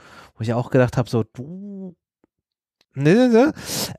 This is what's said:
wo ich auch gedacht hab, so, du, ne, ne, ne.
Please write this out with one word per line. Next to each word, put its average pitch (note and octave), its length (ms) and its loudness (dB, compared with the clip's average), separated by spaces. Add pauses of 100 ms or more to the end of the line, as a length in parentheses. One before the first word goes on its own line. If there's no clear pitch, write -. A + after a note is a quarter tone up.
(360)
wo - 60 -12
ich A2+ 140 -4
auch A#2+ 160 -6
gedacht B2+ 260 2
hab, B2 100 0
so, A2+ 160 0
du, F#3+ 720 -14 (1000)
ne, D3 180 2
ne, B3 160 4
ne. A#3+ 240 4 (460)